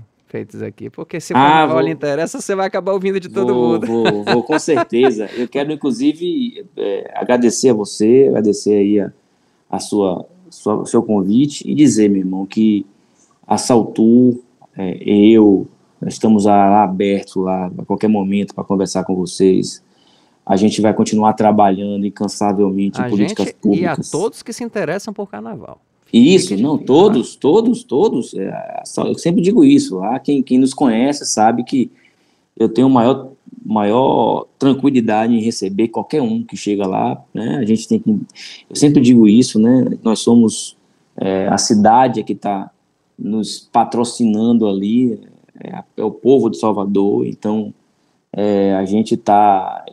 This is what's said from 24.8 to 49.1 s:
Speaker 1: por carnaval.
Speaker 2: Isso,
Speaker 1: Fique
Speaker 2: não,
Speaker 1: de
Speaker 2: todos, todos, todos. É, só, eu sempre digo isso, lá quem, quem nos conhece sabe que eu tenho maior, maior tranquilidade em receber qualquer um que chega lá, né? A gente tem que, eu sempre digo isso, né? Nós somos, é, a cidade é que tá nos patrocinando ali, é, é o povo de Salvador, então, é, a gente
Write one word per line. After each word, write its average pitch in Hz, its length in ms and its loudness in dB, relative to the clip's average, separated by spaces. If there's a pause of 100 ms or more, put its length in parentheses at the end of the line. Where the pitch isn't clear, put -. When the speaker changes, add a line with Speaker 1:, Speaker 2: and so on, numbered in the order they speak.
Speaker 1:
por 202 160 -12
carnaval. 202 500 -16 (320)
Speaker 2:
Isso, 147 380 6
Speaker 1:
Fique 98 120 -2
Speaker 2:
não, 147 160 0
Speaker 1:
de - 60 -8
Speaker 2:
todos, 156 540 2
todos, 220 460 0
todos. 139 500 -2
É, - 520 -10
só, - 220 -6
eu 113 100 -4
sempre 175 240 0
digo 190 220 4
isso, 135 360 4
lá 117 200 -4
quem, 139 240 -2
quem 127 140 0
nos 131 160 2
conhece 131 520 0
sabe 117 380 0
que 127 260 -2 (680)
eu 113 100 2
tenho 131 220 2
maior, 123 400 2 (360)
maior 110 800 0 (140)
tranquilidade 120 760 0
em 113 80 2
receber 107 460 -2
qualquer 120 340 -6
um 113 220 -4
que 98 140 -14
chega 101 280 -4
lá, 113 360 -4 (120)
né? 131 240 -6
A 123 80 -4
gente 110 220 -2
tem 220 120 0
que, - 100 -2 (600)
eu - 60 -16
sempre 147 260 4
digo 117 260 6
isso, 113 300 4
né? 120 460 2
Nós 110 160 -2
somos, 117 560 2 (400)
é, 95 320 -2
a 98 100 2
cidade 113 600 2
é 104 40 -6
que 104 120 -6
tá 98 340 -8 (480)
nos 104 540 -8
patrocinando 117 960 0
ali, 104 540 -2 (420)
é, - 180 -14 (140)
é - 80 -6
o 107 80 -4
povo 117 380 2
de - 80 -6
Salvador, 101 680 -2
então, 107 480 -6 (640)
é, 98 400 0
a 98 100 -2
gente 110 300 0